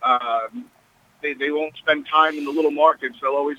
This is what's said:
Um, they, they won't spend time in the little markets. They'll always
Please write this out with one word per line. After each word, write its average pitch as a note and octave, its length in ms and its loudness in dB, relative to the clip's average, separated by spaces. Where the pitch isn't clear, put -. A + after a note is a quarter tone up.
Um, A#2+ 600 -2
they, D3 100 -4
they C#3 180 -4
won't D3+ 260 -4
spend D3+ 300 -2
time D#3 300 2
in D3 80 -6
the C#3+ 60 -6
little D#3 200 2
markets. D3 500 2
They'll C3+ 120 -2
always C#3+ 260 -2